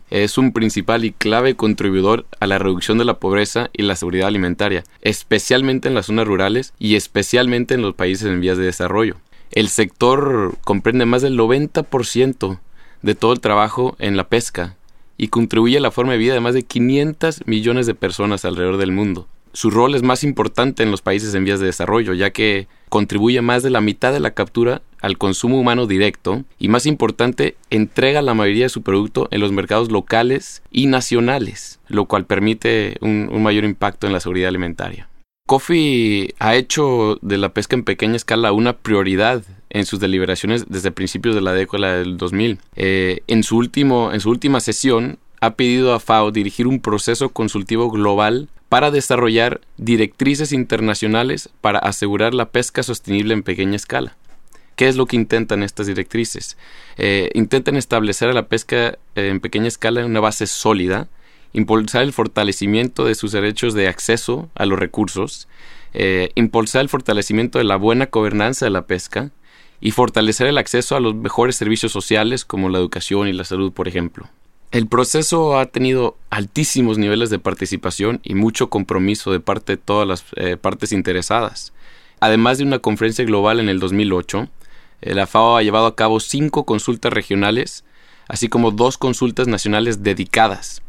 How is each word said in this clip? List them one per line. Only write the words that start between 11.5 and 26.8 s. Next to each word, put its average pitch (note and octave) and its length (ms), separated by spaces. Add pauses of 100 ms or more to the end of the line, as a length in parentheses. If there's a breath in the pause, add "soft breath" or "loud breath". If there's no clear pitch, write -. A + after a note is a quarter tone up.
por B2+ 240
ciento A#2 540 (420 soft breath)
de G#2 140
todo A2+ 180
el B2 60
trabajo G#2+ 580
en G2+ 200
la F#2+ 100
pesca F#2 480 (420)
y G#2+ 120
contribuye A#2 480
a D#3 40
la A#2+ 100
forma B2+ 200
de A#2+ 80
vida A#2+ 160
de A#2+ 40
más A#2+ 140
de C3 100
quinientos C#3+ 840
millones A#2 400
de G#2 80
personas G2+ 500
alrededor F2+ 320
del F#2+ 140
mundo. F#2+ 360 (280)
Su A2 140
rol A#2+ 240
es C3 80
más B2+ 220
importante B2+ 580
en A2 80
los G2 140
países G#2 320
en F#2+ 100
vías G2 140
de F#2+ 80
desarrollo, F#2+ 480
ya G2 160
que G2+ 360 (220 soft breath)
contribuye G#2 520
más A#2+ 200
de C3+ 80
la A#2+ 120
mitad G#2+ 300
de C#3+ 80
la D3 120
captura A#2 500 (180)
al G2 200
consumo A#2 400
humano B2 260
directo G2+ 580 (140)
y, G2 120
más B2 180